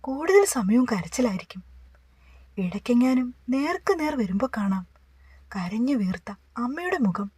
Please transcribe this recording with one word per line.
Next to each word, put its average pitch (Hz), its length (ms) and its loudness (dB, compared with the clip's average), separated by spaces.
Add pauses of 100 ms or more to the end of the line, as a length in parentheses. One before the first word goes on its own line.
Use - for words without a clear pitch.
കൂടുതൽ 339 440 4
സമയവും 240 400 2
കരച്ചിലായിരിക്കും. 190 800 -4 (920)
ഇടയ്ക്കെങ്ങാനും 247 760 2 (140)
നേർക്ക് 311 520 0
നേർ 302 160 -2
വരുമ്പോ 208 400 0
കാണാം 196 300 -2 (720)
കരഞ്ഞു 214 400 -2
വീർത്ത 196 380 -4 (240)
അമ്മയുടെ 339 400 -4
മുഖം. 202 400 -2